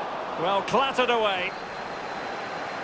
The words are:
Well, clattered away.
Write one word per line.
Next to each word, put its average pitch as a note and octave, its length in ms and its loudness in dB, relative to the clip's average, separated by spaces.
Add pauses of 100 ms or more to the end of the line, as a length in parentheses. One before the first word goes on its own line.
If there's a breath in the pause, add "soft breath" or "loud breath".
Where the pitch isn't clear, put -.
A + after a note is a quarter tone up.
(420)
Well, F#3+ 220 4
clattered B3+ 460 4
away. G3 420 4 (1300)